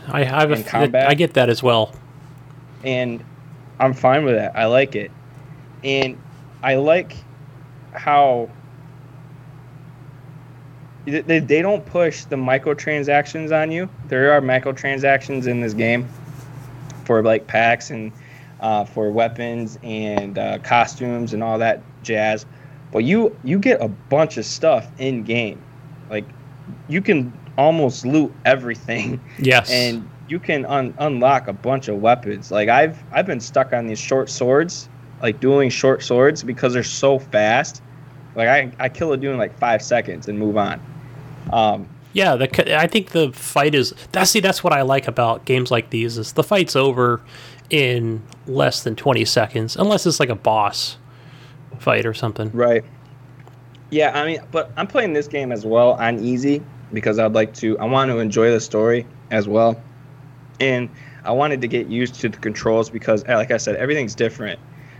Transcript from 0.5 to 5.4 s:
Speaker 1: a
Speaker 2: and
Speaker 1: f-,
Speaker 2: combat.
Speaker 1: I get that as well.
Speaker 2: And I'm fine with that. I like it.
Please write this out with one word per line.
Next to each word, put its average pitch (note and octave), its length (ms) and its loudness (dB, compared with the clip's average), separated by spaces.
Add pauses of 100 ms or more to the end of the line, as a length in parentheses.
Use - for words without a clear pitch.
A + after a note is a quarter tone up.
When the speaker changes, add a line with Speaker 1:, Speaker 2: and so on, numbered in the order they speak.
Speaker 1:
a D3 40 2
Speaker 2:
and G#2+ 100 -6
Speaker 1:
f-, - 40 -14
Speaker 2:
combat. C3 400 2
Speaker 1:
I D3 40 6
get D#3+ 220 0
that B2+ 140 4
as A#2 140 0
well. A2+ 320 2 (880)
Speaker 2:
And B2+ 400 -4 (560)
I'm B2+ 140 2
fine C3+ 320 2
with B2 100 4
that. G#2 220 -2
I A2+ 80 2
like B2+ 300 2
it. G2+ 140 -6 (720)